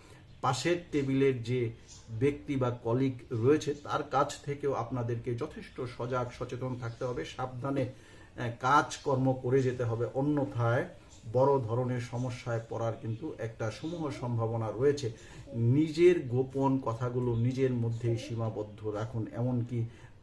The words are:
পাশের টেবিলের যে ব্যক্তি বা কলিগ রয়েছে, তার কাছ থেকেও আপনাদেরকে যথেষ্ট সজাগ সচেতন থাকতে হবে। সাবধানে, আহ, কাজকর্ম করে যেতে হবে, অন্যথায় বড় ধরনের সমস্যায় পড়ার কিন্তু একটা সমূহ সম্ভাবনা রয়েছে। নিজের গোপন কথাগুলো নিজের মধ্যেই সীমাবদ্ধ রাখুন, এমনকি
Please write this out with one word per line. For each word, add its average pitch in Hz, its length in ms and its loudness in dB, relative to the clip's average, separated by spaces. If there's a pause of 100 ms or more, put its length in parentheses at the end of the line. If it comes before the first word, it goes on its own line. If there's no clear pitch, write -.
(400)
পাশের 135 360 2 (160)
টেবিলের 135 500 2
যে 120 280 0 (480)
ব্যক্তি 143 380 0
বা 123 140 2
কলিগ 127 440 0 (160)
রয়েছে, 139 440 4
তার - 280 -4
কাছ - 400 0
থেকেও 143 300 -2
আপনাদেরকে 117 600 -2
যথেষ্ট - 460 -8 (180)
সজাগ 120 400 -2
সচেতন 120 420 -6
থাকতে 120 240 -6
হবে। 127 200 -4
সাবধানে, 127 680 -4 (440)
আহ, 123 140 -4 (100)
কাজকর্ম 131 720 4
করে 127 300 2
যেতে 127 220 0
হবে, 113 300 0
অন্যথায় 135 720 2 (440)
বড় 135 260 6
ধরনের 123 420 -2
সমস্যায় 120 680 -4
পড়ার 113 240 -2 (100)
কিন্তু 113 360 -6
একটা 113 320 -4
সমূহ 160 400 -4
সম্ভাবনা 113 600 -2
রয়েছে। 127 420 2 (420)
নিজের 151 760 6
গোপন 135 560 2
কথাগুলো 120 520 0
নিজের 127 360 2
মধ্যেই 117 460 0
সীমাবদ্ধ 110 680 -6
রাখুন, 107 460 -4
এমনকি 120 520 -2 (380)